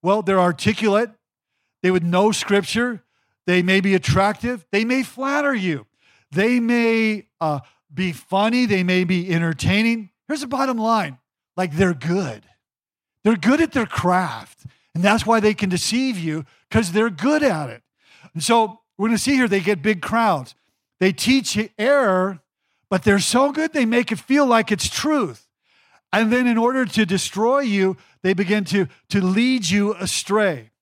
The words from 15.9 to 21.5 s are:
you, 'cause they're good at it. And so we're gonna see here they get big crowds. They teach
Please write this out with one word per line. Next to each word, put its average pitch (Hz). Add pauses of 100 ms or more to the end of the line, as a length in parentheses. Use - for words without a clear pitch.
you, 160 (260)
'cause 214
they're 220
good 254
at 156
it. 113 (520)
And 156
so 226 (160)
we're 208
gonna 226
see 277
here 254
they 196
get 175
big 208
crowds. 202 (460)
They 190
teach 247 (200)